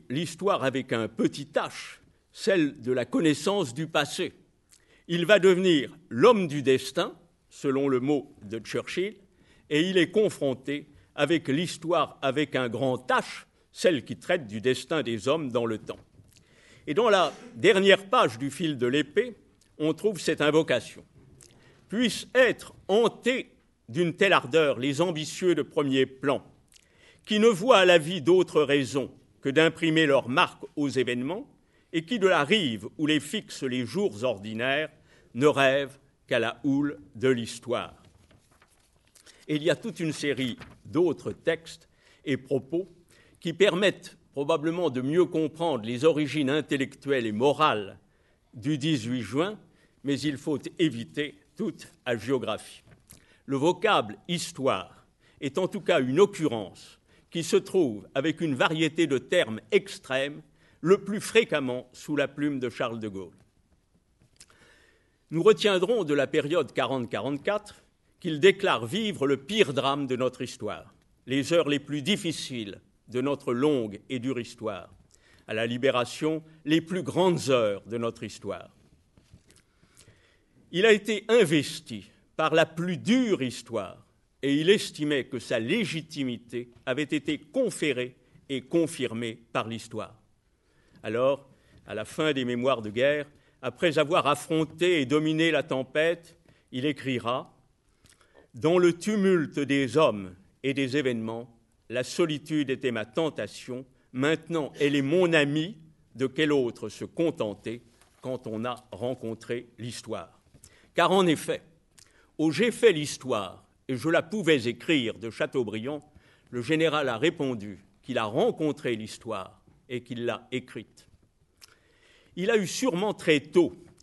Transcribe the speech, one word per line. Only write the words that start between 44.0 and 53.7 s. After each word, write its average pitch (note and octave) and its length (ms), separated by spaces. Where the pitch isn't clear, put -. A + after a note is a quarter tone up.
probablement D3+ 580
de B2+ 120
mieux D#3+ 240
comprendre D#3+ 600
les A#2+ 180
origines D3 460
intellectuelles C3+ 760
et A2 60
morales A2+ 640
du C3+ 240
dix-huit B2+ 440
juin, D3+ 360
mais C3+ 160
il C#3+ 180
faut D3 220
éviter C#3+ 580
toute - 320
hagiographie. A2+ 800
Le C3+ 120
vocable « E3 600